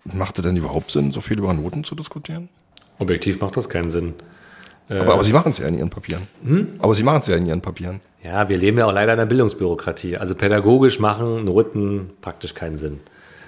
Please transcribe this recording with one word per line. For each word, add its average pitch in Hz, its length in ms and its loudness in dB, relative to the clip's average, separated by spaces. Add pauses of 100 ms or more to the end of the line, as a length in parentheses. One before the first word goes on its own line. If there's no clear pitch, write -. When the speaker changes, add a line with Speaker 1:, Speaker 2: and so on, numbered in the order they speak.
Speaker 1:
macht 92 340 -6
es 90 60 -4
denn 90 120 2
überhaupt 76 340 -2
Sinn, 69 220 2
so - 80 -6
viel 107 180 -2
über 95 160 0
Noten 87 300 -4
zu - 100 -10
diskutieren? 160 540 -12 (500)
Speaker 2:
Objektiv 90 420 -2
macht 95 160 -4
das 120 120 -4
keinen 85 220 -4
Sinn. 85 240 -4 (720)
Speaker 1:
Aber, 95 180 -2
Speaker 2:
Äh, - 40 4
Speaker 1:
aber 92 120 4
Sie 107 100 2
machen's 156 260 4
ja 69 100 -2
in 85 100 0
Ihren 82 120 -2
Papieren. 85 320 -8 (200)
Speaker 2:
Hm? 175 260 0 (120)
Speaker 1:
Aber 107 140 4
Sie 104 100 0
machen's 147 240 2
ja 92 80 4
in 87 100 2
Ihren 82 140 -2
Papieren. 90 400 -8 (240)
Speaker 2:
Ja, 98 240 -2
wir 98 80 0
leben 101 220 4
ja 113 80 4
auch 101 60 2
leider 104 200 4
in 113 80 2
einer 113 80 0
Bildungsbürokratie. 92 880 0
Also 92 180 -4
pädagogisch 107 640 4
machen 110 460 0
Noten 101 680 0 (100)
praktisch - 340 -12
keinen 80 220 -8
Sinn. 76 240 -8 (460)